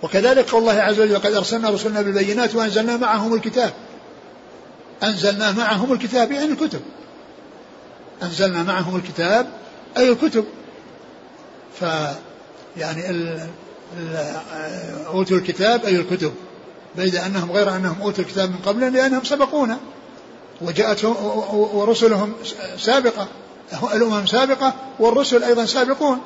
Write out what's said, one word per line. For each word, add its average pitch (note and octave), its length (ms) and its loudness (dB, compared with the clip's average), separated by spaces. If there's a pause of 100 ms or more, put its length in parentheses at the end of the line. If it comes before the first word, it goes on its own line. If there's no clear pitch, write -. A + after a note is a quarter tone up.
وكذلك A#3+ 460 4
قول A#3 120 4
الله A3+ 120 4
عز G#3 260 2
وجل: G#3+ 140 6
"لقد G3+ 200 2
أرسلنا A3 360 0
رسلنا G#3 320 0
بالبينات G3+ 540 0
وأنزلنا A3 420 0
معهم A3+ 360 0
الكتاب"، A3 400 0 (1300)
أنزلنا G3+ 480 0
معهم A3 420 0
الكتاب، A#3+ 380 0
يعني C#4+ 200 -2
الكتب، C4+ 300 -4 (1400)
أنزلنا F3 400 0
معهم F#3 320 -2
الكتاب، F3+ 520 0 (500)
أي B3+ 120 4
الكتب. A#3 360 2 (1300)
فيعني D#3+ 1300 -8
ال-، E3 380 -6 (1600)
أوتوا F#3 300 0
الكتاب G#3 480 2
أي G3 100 2
الكتب، F3 380 -2 (640)
بيد F3+ 200 0
أنهم F3 360 -2
غير G3 240 2
أنهم F#3 260 -2
أوتوا G3 220 -2
الكتاب F#3 260 -2
من F3+ 160 -6
قبل B3 280 0
لأنهم C4 300 2
سبقونا C#4 540 0 (840)
وجاءتهم G#3 540 0 (580)
ورسلهم G#3+ 600 4 (440)
سابقة، A3+ 500 2 (680)
الأمم G#3+ 320 2
سابقة C4 480 2 (260)
والرسل A#3 440 4
أيضًا A#3 220 4
سابقون C4 600 2